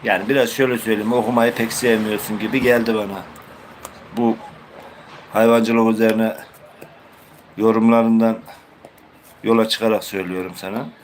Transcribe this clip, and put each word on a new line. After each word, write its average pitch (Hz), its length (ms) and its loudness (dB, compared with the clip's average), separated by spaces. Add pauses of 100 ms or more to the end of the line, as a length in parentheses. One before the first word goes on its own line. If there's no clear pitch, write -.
Yani 101 240 -2
biraz 127 220 2
şöyle 127 280 -2
söyleyeyim, 110 340 -2
okumayı 120 420 0
pek 113 180 -4
sevmiyorsun 107 640 -2
gibi 113 220 -2
geldi 117 340 2
bana. 98 280 -6 (960)
Bu 117 200 2 (960)
hayvancılık 113 600 4
üzerine 110 420 0 (1200)
yorumlarından 113 800 4 (1040)
yola 110 240 2
çıkarak 110 360 -2
söylüyorum 92 520 -8
sana. 107 300 -10 (180)